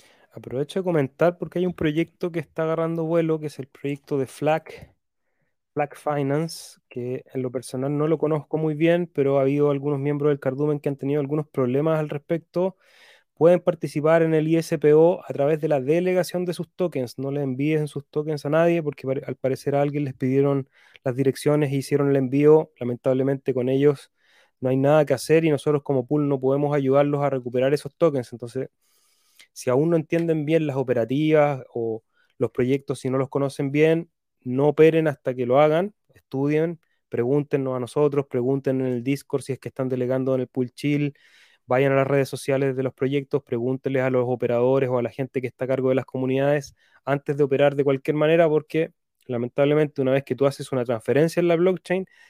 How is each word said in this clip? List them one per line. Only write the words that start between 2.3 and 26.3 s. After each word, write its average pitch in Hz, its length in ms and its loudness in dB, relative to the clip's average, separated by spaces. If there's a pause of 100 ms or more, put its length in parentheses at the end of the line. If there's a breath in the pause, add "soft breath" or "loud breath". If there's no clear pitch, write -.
que 165 80 -6
está 160 240 -6
agarrando 165 400 -2
vuelo, 160 340 0
que 151 80 -8
es - 120 -12
el 131 100 -12
proyecto 143 500 -6
de 131 80 -2
Flag, - 680 -4 (800)
Flag 147 220 -4
Finance, 147 920 -4
que 127 440 -8
en 131 100 -6
lo 127 100 -4
personal 131 440 -6
no 151 120 0
lo 160 100 0
conozco 151 380 -4
muy 156 180 -2
bien, 170 380 0
pero 139 260 0
ha 135 40 2
habido 143 280 2
algunos 139 300 -2
miembros 147 300 0
del 143 100 -2
cardumen 147 400 -2
que - 80 -4
han 139 80 -4
tenido 139 240 -2
algunos 147 280 -4
problemas 143 520 0
al 151 80 -6
respecto. 170 680 -6 (580 soft breath)
Pueden 175 260 4
participar 165 640 0
en 160 120 2
el 156 120 2
I 165 120 2
S 160 200 -4
P 147 160 4
O 170 300 6
a - 80 -12
través 143 280 0
de 160 60 -4
la 147 140 0
delegación 180 640 0
de 175 100 -6
sus - 200 -10
tokens. 143 440 -6
No 135 140 -6
les 143 100 -4
envíen 143 460 -2
sus - 180 -12
tokens 151 400 -6
a 143 40 -4
nadie 165 320 2
porque 143 240 -6
pare-, 131 200 -4
al 131 80 -6
parecer 135 400 -4
a 143 80 2
alguien 147 220 -2
les 131 100 -8
pidieron 139 540 0 (340 soft breath)
las 123 140 -4
direcciones 139 560 0
e 139 40 -2
hicieron 139 340 0
el 139 60 2
envío. 147 640 4
Lamentablemente 131 760 -2
con 123 140 -2
ellos 139 440 2 (480 soft breath)
no 127 80 -2
hay 131 80 2
nada 143 280 4
que 143 100 0
hacer 160 300 2
y 160 60 2
nosotros 147 320 0
como 131 240 -2
pool 147 220 0
no 139 120 0